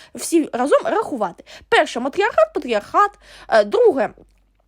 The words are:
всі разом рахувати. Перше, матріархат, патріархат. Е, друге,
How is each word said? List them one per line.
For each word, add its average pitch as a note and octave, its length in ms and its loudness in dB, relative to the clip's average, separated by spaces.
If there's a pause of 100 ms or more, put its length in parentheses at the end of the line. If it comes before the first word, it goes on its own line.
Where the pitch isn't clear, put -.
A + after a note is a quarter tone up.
(160)
всі D#4 380 -2
разом C#4+ 300 0
рахувати. A#3 600 -4 (260)
Перше, D#4+ 300 0
матріархат, A4 540 0
патріархат. D#4+ 580 -2 (380)
Е, G#3+ 140 4
друге, C#4 500 2 (540)